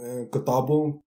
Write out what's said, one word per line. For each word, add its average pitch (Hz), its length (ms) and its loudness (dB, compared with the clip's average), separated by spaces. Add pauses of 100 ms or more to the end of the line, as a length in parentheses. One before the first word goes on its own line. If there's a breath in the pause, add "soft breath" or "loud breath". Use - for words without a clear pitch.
किताबों 127 880 0 (240)